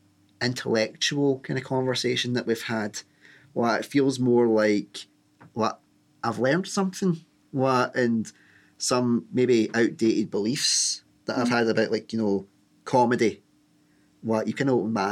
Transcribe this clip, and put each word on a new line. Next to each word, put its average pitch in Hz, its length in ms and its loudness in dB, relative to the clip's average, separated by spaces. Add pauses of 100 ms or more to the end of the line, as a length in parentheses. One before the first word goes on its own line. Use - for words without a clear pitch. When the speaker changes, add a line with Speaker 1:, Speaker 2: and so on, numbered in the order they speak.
(420)
Speaker 1:
intellectual 127 960 -2
kind 135 200 -6
of 131 60 -6
conversation 127 680 -2
that 120 140 -2
we've 113 160 -2
had. 107 380 -6 (540)
Well, 120 200 2
it 110 100 -4
feels 135 340 0
more 120 280 4
like, 107 580 0 (480)
like, 110 220 -2 (480)
I've 110 160 -4
learned 147 280 2
something, 185 560 -2 (280)
what, 131 440 2
and 117 360 0 (480)
some 123 520 0
maybe 123 440 4
outdated 110 560 0
beliefs - 720 -2 (220)
that - 120 -4
I've 123 120 0
Speaker 2:
Mm. - 20 0
Speaker 1:
had 117 160 2
about, 110 240 0
like, 107 200 -4
you 113 80 -4
know, 98 280 0 (360)
comedy. 123 600 0 (800)
What, 110 260 -2
you 113 60 -4
kinda 135 200 0
opened 110 220 0
my 101 160 0